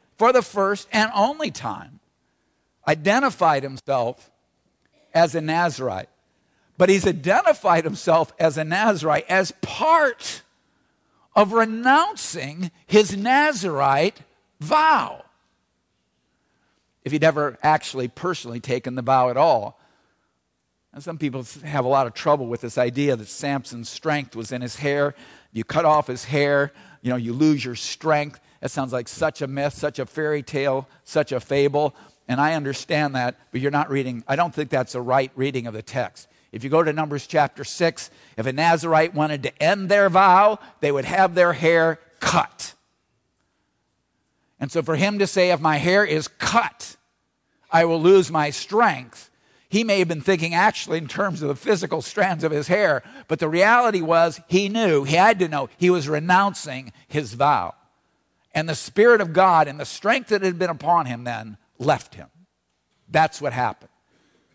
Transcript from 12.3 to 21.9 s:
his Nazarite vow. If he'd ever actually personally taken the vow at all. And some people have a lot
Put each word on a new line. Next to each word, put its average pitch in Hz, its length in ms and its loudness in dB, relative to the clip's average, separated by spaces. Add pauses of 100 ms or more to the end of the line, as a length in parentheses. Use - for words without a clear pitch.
his 202 300 2
Nazarite 196 1040 0 (400)
vow. 240 640 0 (1800)
If 135 100 -10
he'd 151 120 0
ever 147 380 0
actually 135 460 0
personally 120 520 -8
taken 123 340 -6
the 127 80 -8
vow 127 280 4
at 123 80 -2
all. 123 420 2 (1120)
And 143 100 -20
some 165 160 -12
people 131 280 -6 (180)
have 143 200 -2
a 123 40 -2
lot 135 180 2